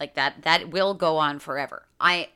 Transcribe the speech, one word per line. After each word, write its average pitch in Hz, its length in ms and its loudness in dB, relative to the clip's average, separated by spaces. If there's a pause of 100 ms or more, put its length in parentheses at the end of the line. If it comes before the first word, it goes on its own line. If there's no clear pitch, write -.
Like, 147 140 -10
that, 143 260 -2
that 165 280 2
will 190 260 0
go 165 200 2
on 147 240 0
forever. 139 460 -8 (160)
I, 175 340 2